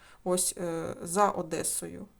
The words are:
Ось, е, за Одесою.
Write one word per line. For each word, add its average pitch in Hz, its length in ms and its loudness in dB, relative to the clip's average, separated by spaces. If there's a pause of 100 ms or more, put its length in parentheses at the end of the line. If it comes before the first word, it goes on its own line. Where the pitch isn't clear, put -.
(240)
Ось, 180 340 2
е, 165 440 -4
за 185 280 4
Одесою. 170 760 -4 (140)